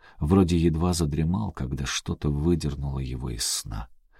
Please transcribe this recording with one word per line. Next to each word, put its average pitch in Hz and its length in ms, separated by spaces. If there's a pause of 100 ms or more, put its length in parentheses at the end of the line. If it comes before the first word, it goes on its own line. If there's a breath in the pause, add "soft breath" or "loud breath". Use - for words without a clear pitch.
(180 soft breath)
Вроде 87 400
едва 82 340
задремал, 82 580
когда 67 360
что-то - 420
выдернуло 71 680
его 64 320
из 58 140
сна. - 440 (320 soft breath)